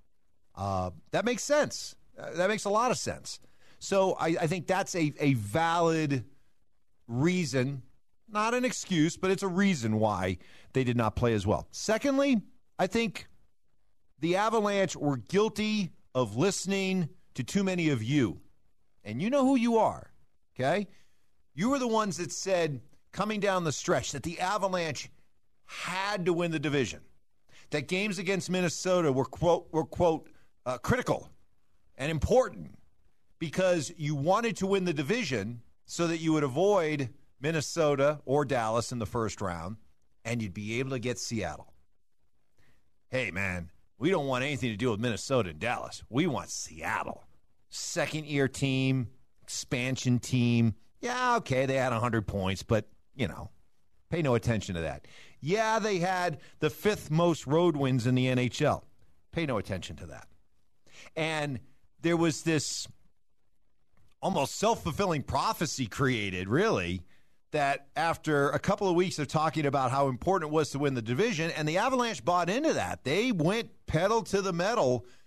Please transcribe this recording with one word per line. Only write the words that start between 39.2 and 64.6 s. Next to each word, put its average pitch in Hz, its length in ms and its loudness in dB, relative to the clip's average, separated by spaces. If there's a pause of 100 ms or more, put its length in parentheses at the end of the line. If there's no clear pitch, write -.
round, 90 360 -6 (480)
and 117 180 -4
you'd 98 100 -6
be 107 280 -6
able 135 100 -4
to 135 80 -4
get 117 220 -4
Seattle. 87 520 -6 (1400)
Hey, 123 220 -2
man, 90 400 -4 (260)
we 151 140 0
don't 160 160 0
want 127 160 0
anything 139 280 -2
to 107 60 -4
do 120 140 0
with 104 80 0
Minnesota 113 520 0
and 78 100 -12
Dallas. 110 500 -6
We 139 160 0
want 104 240 -4
Seattle. - 800 -6 (400)
Second-year 147 800 -2
team, 131 580 2 (380)
expansion 127 760 0
team. 120 560 4 (260)
Yeah, 247 360 0
okay, 135 280 0
they 135 120 0
had 127 160 2
a 113 80 0
hundred 113 260 0
points, 95 380 -2
but, 107 240 0 (260)
you 110 140 -2
know, - 220 -12 (580)
pay 170 120 -2
no 135 140 4
attention 110 400 0
to 85 60 -2
that. 78 260 -6 (360)
Yeah, 220 360 0
they 202 220 0
had 175 400 0 (180)
the 156 100 0
fifth 185 420 -2
most 165 360 2
road 165 280 4
wins 131 320 2
in 127 80 4
the 127 140 2
N 127 100 2
H 123 220 -2
L. 131 240 2 (480)
Pay 165 140 -2
no 127 100 -2
attention 90 400 -6
to 87 120 -14
that. 64 180 -16 (920)
And 151 440 -2 (420)
there 170 140 2
was 165 260 0
this - 440 -2 (1300)
almost 160 360 -2
self-fulfilling 185 640 0